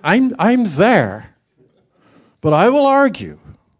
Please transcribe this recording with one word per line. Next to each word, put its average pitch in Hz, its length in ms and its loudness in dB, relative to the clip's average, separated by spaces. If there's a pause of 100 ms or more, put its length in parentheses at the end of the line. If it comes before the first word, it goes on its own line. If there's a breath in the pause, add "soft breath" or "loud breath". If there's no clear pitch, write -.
I'm, 226 340 0
I'm 240 260 0
there. 143 720 -2 (1080 soft breath)
But 156 120 -2
I 170 160 2
will 277 180 2
argue 262 520 -2 (420)